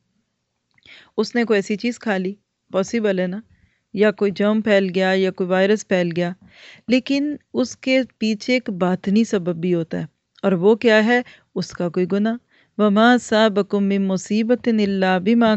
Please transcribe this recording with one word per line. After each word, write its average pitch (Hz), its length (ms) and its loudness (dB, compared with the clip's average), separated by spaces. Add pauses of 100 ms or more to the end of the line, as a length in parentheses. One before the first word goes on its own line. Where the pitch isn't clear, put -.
(1160)
اس - 180 -4
نے 240 100 0
کوئی 214 140 2
ایسی 196 180 -2
چیز 240 220 -4
کھا 208 180 -2
لی، 190 180 -6 (380)
possible 196 460 -2
ہے 185 80 -2
نا، 190 140 -8 (540)
یا 208 160 4
کوئی 202 200 -2
جرم 208 300 0
پھیل 196 340 2
گیا 185 220 0
یا 190 140 0
کوئی 185 180 -6
virus 196 400 0
پھیل 180 280 0
گیا، 175 160 -4 (560)
لیکن 277 480 -2 (180)
اس 247 220 -4
کے 262 240 0 (180)
پیچھے 220 340 -2
ایک 247 180 -2
باطنی 190 540 0
سبب 175 320 -4
بھی 175 180 -2
ہوتا 170 260 -4
ہے، 156 40 -6 (380)
اور 190 100 2
وہ 190 220 4
کیا 214 300 2
ہے؟ 247 180 2 (320)
اس - 180 -8
کا 175 160 -4
کوئی 180 240 -2
گناہ۔ 208 220 0 (440)
وَمَا 214 360 4
أَصَابَكُم 208 720 0
مِّن 196 180 0
مُّصِيبَةٍ 220 760 -2
إِلَّا 190 400 0
بِمَا 220 380 2